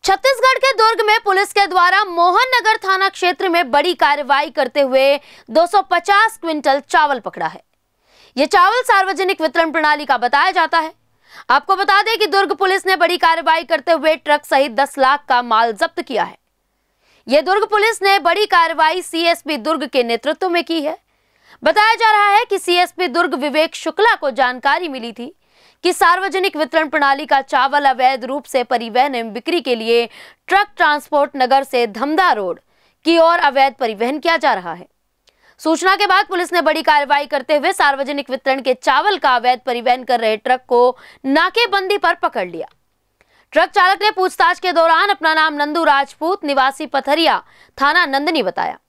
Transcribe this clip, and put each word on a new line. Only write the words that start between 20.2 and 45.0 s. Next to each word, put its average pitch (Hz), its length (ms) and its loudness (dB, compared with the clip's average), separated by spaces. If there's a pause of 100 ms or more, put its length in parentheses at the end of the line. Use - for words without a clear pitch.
में 339 140 -2
की 330 180 -6
है। 311 240 -8 (580)
बताया 427 320 2
जा 440 160 2
रहा 415 180 4
है 427 160 2
कि 392 140 -4
सीएसपी 359 480 -2
दुर्ग 330 260 -2
विवेक 302 420 -2
शुक्ला 403 400 0
को 285 160 -6
जानकारी 262 560 -2
मिली 240 240 -10
थी 240 240 -16 (480)
कि 359 100 2
सार्वजनिक 370 640 0
वितरण 311 320 -2
प्रणाली 285 360 0
का 277 160 0
चावल 269 440 0
अवैध 254 400 2
रूप 262 180 -8
से 247 200 -2
परिवहन 247 520 -2
एवं 226 180 -8
बिक्री 320 280 -4
के 240 140 -2
लिए 233 340 0 (380)
ट्रक 403 200 2 (100)
ट्रांसपोर्ट 285 580 0
नगर 269 280 2
से 247 240 -2
धमधा 302 440 0
रोड 190 280 -4 (460)
की 330 120 2
ओर 330 220 4
अवैध 277 340 2
परिवहन 233 460 -6
किया 330 180 -2
जा 277 160 0
रहा 175 200 -8
है। 175 140 -18 (720)
सूचना 330 360 0
के 403 120 -2
बाद 392 180 2
पुलिस 349 280 -6
ने 349 80 0
बड़ी 311 200 0
कार्रवाई 285 440 0
करते 294 300 -2
हुए 294 160 0
सार्वजनिक 277 580 -2
वितरण 262 320 -4
के 254 120 -2
चावल 302 440 0
का 262 180 2
अवैध 247 300 0
परिवहन 247 380 -2
कर 240 160 -2
रहे 220 180 0
ट्रक 247 300 -2
को 247 300 2 (280)
नाकेबंदी 381 720 0
पर 339 160 0
पकड़ 240 360 -4
लिया। 165 180 -12 (840)
ट्रक 339 180 2
चालक 381 320 2
ने 415 100 0
पूछताछ 359 480 0
के 370 120 -2
दौरान 330 380 2